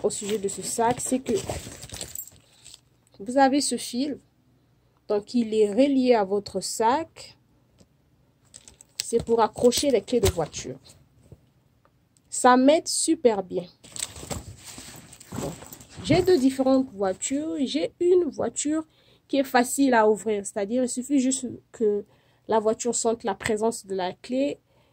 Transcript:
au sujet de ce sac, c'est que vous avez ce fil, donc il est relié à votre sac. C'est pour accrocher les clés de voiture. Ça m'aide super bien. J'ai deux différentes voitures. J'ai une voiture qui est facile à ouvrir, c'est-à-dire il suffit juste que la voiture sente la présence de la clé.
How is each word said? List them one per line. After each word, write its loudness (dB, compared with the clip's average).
au 2
sujet -4
de -6
ce -10
sac, -2
c'est -2
que -6
vous -8
avez 4
ce -2
fil, -6
donc -2
il 0
est 2
relié 4
à 4
votre -4
sac. -2
C'est -4
pour 0
accrocher 2
les 4
clés -2
de 4
voiture. -6
Ça 4
m'aide 6
super 0
bien. -6
J'ai 4
deux 6
différentes 2
voitures. -4
J'ai -4
une 4
voiture -4
qui -2
est 4
facile 2
à 6
ouvrir, -2
c'est-à-dire -4
il -2
suffit -2
juste 0
que 0
la 2
voiture 0
sente -2
la -2
présence -4
de -8
la -4
clé. -4